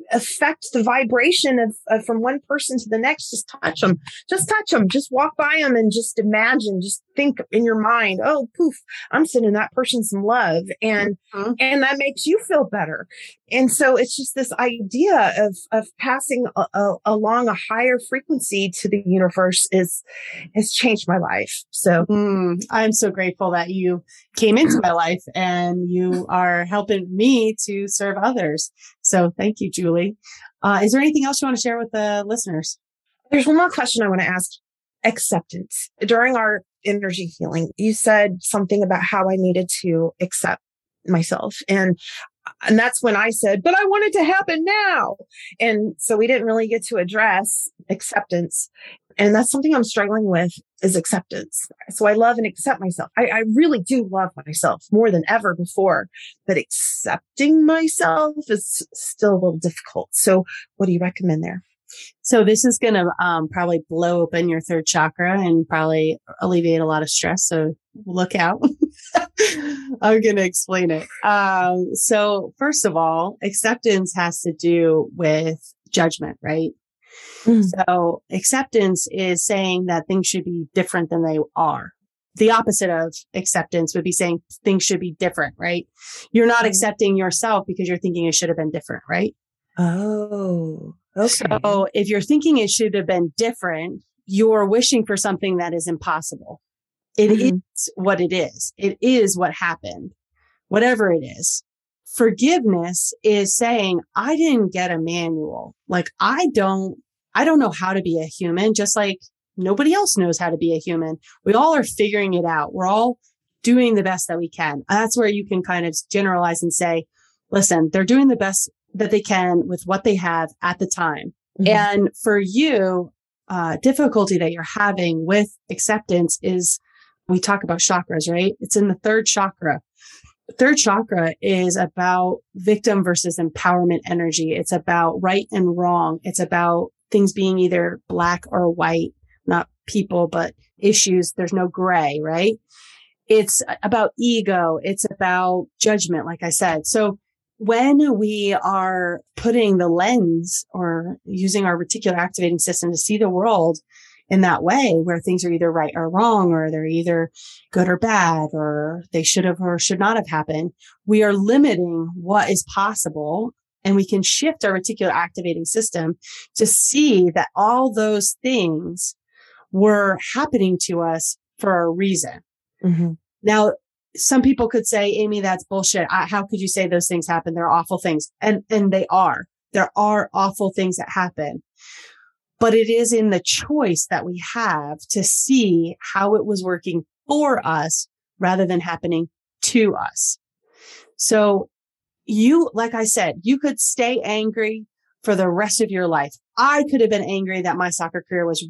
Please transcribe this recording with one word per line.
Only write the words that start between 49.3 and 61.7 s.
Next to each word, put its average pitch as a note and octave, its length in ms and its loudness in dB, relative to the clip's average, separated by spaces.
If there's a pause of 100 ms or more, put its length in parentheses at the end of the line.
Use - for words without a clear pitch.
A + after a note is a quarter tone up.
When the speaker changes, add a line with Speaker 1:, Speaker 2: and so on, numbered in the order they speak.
Speaker 1:
that's A#3 160 2
something D4 240 2
I'm B3 100 2
struggling G#3+ 400 0
with, F3+ 280 2 (300)
is F#3 140 2
acceptance. - 680 -4 (240)
So G#3+ 160 0
I G#3 80 6
love A3+ 240 4
and A3 80 -2
accept - 340 -4
myself. F#3 360 -6
I, A#3 100 2
I A3 160 -2 (120)
really D4 260 4
do A#3 300 -2
love F#3 200 -2 (160)
myself D#3 460 -2
more A3 180 4
than E3+ 180 2
ever G3+ 260 0
before, F3+ 540 0 (380)
but F#3+ 100 0
accepting - 1080 0
myself D#4+ 720 2 (120)
is - 460 -4
still - 380 0
a - 20 4
little F3+ 240 0
difficult. - 540 -6
So F#3+ 320 4 (320)
what G3 100 0
do F#3 60 2
you E3+ 80 0
recommend F3+ 440 -2
there? F3+ 180 -10 (600)